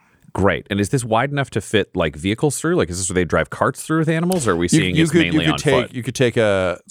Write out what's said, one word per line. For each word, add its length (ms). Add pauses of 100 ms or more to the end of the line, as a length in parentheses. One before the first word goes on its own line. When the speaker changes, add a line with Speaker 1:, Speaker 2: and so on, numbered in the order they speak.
(340)
Speaker 1:
Great. 380
And 80
is 100
this 160
wide 260
enough 200
to 100
fit, 340
like, 200
vehicles 440
through? 160
Like, 140
is 80
this 120
where 60
they 100
drive 260
carts 320
through 160
with 100
animals, 380
or 40
are 40
we 100
Speaker 2:
You, 40
Speaker 1:
seeing 260
Speaker 2:
you 80
Speaker 1:
this 80
Speaker 2:
could, 100
Speaker 1:
mainly 240
Speaker 2:
you 60
could 20
Speaker 1:
on 60
Speaker 2:
take, 300
Speaker 1:
foot? 60
Speaker 2:
you 80
could 120
take 220
a, 420 (120)